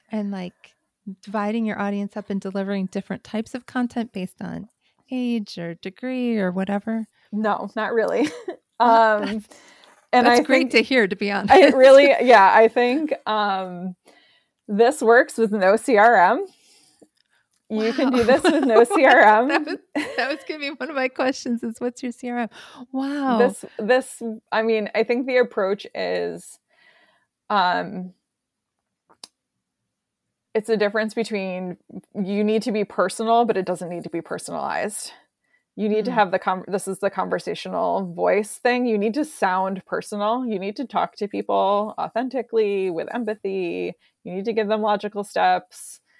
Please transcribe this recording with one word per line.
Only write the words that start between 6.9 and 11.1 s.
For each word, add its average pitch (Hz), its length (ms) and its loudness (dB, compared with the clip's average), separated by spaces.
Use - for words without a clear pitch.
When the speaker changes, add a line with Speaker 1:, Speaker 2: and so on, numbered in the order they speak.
Speaker 2:
No, 208 440 -2
not 220 160 -4
really. 226 440 0
<laughs> - 20 -16
Speaker 1:
Well, 226 220 6
Speaker 2:
Um, 202 160 -4
Speaker 1:
that's, 214 160 -8
Speaker 2:
and 247 140 4
Speaker 1:
that's 240 140 6
Speaker 2:
I - 20 -2
Speaker 1:
great 262 180 2
Speaker 2:
think 247 120 -2
Speaker 1:
to 226 100 6
hear, 233 260 2
to 196 80 -6